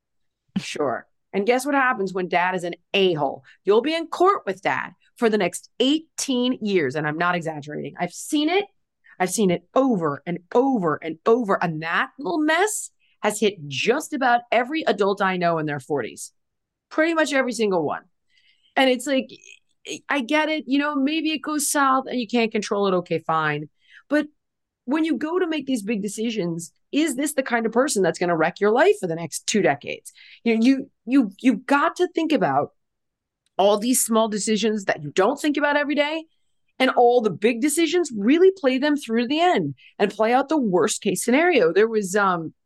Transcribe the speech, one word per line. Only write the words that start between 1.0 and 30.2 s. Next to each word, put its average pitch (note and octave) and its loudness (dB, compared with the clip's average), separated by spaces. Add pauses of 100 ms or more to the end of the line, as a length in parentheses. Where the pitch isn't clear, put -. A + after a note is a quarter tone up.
And G3 -2
guess B3 2
what C#4+ -2
happens B3+ 0
when F#3 -4
dad F3+ 0
is F3 -6
an E3+ -6 (200)
a-hole? E3+ 0 (200)
You'll G#3+ 4
be D4+ -2
in E4 -4
court F#4 2
with F#3 -6
dad C#3 -4 (220)
for A#3 0
the G#3+ 0
next F3+ -2 (100)
eighteen B3+ -2
years. F3 0
And D3+ -2
I'm D3+ -4
not F3 0
exaggerating. D3 -8
I've F3 -6
seen D4+ -2
it. G4 0 (560)
I've F#3 0
seen F#3 2
it F3 -4
over G3 0
and F3 -4 (160)
over A#3+ 2
and - -8
over. A3+ 2
And D#3+ -4
that F#3 -2
little E4 -4
mess D#4+ 0 (320)
has G#3+ 0
hit G3 -2
just F#3 -4
about A#3+ 2
every B3 0
adult G3+ 0
I F#3+ 0
know E3+ 2
in D#3 -2
their D3 -4
forties. A#2 -6 (580)
Pretty D#4+ 0
much D#4 0
every B3+ 0
single G#3 0
one. G2 -6 (760)
And C4 4
it's B3+ -2
like, C4 -2 (760)
I C#4+ -2
get D4+ 0
it. D#4 -4
You C4 2
know, D4 -2
maybe D4+ -2
it D#4 -4
goes D4+ -4
south C4 0
and - -6
you A#3+ -4
can't A3+ 0
control G3+ -2
it. F#3+ 2
Okay, F3 -2
fine. D3+ -2 (400)
But D4+ 0 (580)
when D#4 0
you D#4+ 0
go D#4+ -4
to F4+ 0
make D#4 -4
these B3+ -2
big G3+ -2
decisions, G3 -4 (220)
is C#4+ 0
this D4 -2
the C4 -2
kind A#3 -2
of A3 -4
person B3 2
that's E3 0
gonna F3 2
wreck D#3 0
your G#3 4
life E4 4
for F#3+ -4
the E3 -4
next - -10
two G#3 0
decades? - -2 (320)